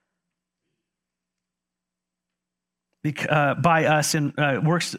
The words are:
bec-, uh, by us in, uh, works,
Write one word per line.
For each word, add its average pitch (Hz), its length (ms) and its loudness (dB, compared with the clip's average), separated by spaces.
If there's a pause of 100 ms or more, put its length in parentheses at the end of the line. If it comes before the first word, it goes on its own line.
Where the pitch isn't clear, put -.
(3000)
bec-, - 280 -6
uh, 143 240 2
by 160 320 2
us 151 280 2
in, 147 220 -2
uh, 139 260 -2
works, 165 360 -2